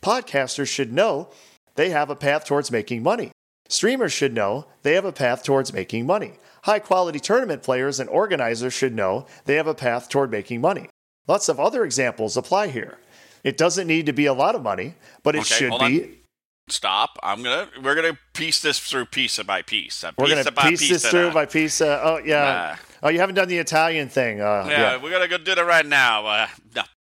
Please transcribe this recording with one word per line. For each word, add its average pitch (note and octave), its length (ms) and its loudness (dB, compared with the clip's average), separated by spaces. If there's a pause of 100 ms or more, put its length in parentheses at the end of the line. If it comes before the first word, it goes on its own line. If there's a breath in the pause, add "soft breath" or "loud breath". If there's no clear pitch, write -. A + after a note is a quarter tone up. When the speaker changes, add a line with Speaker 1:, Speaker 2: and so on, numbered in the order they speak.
Speaker 1:
Podcasters D3 640 -2
should A#2+ 260 -4
know F3 360 0 (460 loud breath)
they D#3+ 140 2
have D3 200 0
a C#3+ 60 -4
path D3 300 0
towards C#3+ 260 -2
making A2+ 320 -4
money. F#3 280 0 (360)
Streamers A3+ 460 0
should C3+ 200 0
know A2+ 320 -2 (180)
they C#3+ 120 2
have F#3+ 100 2
a F#3 60 -4
path B2+ 320 -2
towards C3+ 300 0
making A2+ 340 -4
money. G3 260 -2 (300 soft breath)
High-quality F3+ 560 0
tournament G3+ 420 0
players C3 380 -2
and B2+ 100 -6
organizers B2+ 640 0
should B2+ 220 -2
know G#2 320 -2 (180 loud breath)
they C#3 100 2
have D#3 120 0
a D#3 80 -2
path B2 340 -2
toward C#3 220 0
making A2 280 -6
money. E3 300 -2 (380)
Lots G3 220 0
of C3+ 100 0
other A3+ 260 2
examples A#2 500 -2
apply F#3+ 340 0
here. B2+ 280 -10 (460 soft breath)
It C#3 140 -2
doesn't F3 300 0
need D#3+ 200 0
to D3 60 -2
be C#3+ 120 2
a C#3 80 4
lot D#3 220 2
of E3 80 -6
money, G#2 320 -4 (280 loud breath)
but D3+ 120 2
it D3+ 60 0
Speaker 2:
Okay, - 140 0
Speaker 1:
should B2 140 2
Speaker 2:
hold A#2+ 140 -2
on. B2 80 2
Speaker 1:
be. D#3+ 240 -2 (520)
Speaker 2:
Stop. G#2 560 -2
I'm G#2 180 -4
gonna, C#3 260 -4 (140)
we're C3+ 140 2
gonna D#3+ 220 0 (160)
piece D#3 280 0
this D3 180 0
through - 260 -4
piece B2+ 360 -4
by F#2+ 200 -2
piece. - 420 -8
Uh, E2+ 140 -8
Speaker 1:
We're C3+ 100 2
gonna D3+ 160 2
Speaker 2:
piece C#3 100 0
by C#3 160 4
Speaker 1:
piece E3 120 0
Speaker 2:
piece D3 80 2
Speaker 1:
this F3 160 2
Speaker 2:
of - 60 4
Speaker 1:
through F3 160 4
Speaker 2:
the E3+ 40 0
Speaker 1:
by D#3 140 2
piece. D#3 360 0
Uh, D3 220 2
oh, D#3+ 200 2
yeah. C3+ 520 0
Speaker 2:
Nah. - 80 -18 (200)
Speaker 1:
Oh, D3 60 4
you E3 100 2
haven't F#3+ 160 0
done F#3 120 2
the F3+ 100 -2
Italian D#3+ 520 0
thing. A#2 320 0
Uh, G#2 280 2
Speaker 2:
Yeah, D3 80 4 (180)
Speaker 1:
yeah. - 60 -4
Speaker 2:
we're D3 100 -8
gonna F#3 160 2
go F3 100 -2
do F3+ 180 0
that F3 100 2
right E3 200 6
now. B2 420 4
Uh, G#2+ 200 2 (280)
no. A#2+ 80 0 (180)